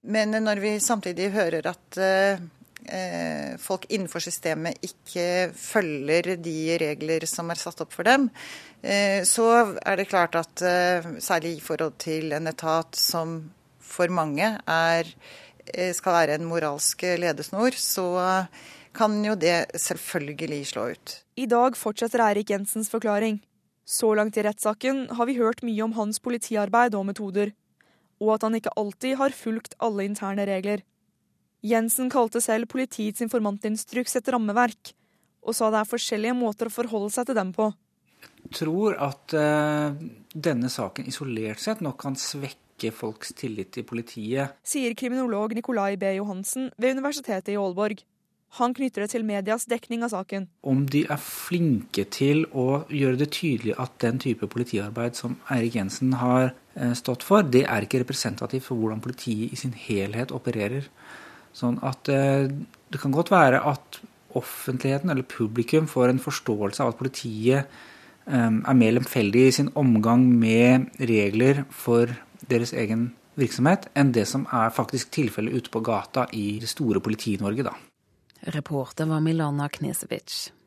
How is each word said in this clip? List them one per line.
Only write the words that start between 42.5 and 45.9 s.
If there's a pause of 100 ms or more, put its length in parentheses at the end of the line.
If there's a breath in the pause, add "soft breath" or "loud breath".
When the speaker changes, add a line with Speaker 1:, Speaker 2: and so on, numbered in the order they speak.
Speaker 3:
folks
tillit
til
politiet.
Speaker 2:
Sier
kriminolog
Nikolai